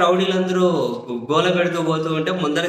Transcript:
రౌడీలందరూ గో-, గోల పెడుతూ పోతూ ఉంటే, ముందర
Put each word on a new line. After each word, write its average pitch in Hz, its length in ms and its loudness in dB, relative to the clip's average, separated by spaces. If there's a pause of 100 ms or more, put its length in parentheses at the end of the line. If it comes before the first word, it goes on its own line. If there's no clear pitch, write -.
రౌడీలందరూ 185 640 2 (420)
గో-, 120 120 -6 (100)
గోల 170 260 2
పెడుతూ 170 320 0
పోతూ 160 300 0
ఉంటే, 156 140 -2 (100)
ముందర 156 280 -2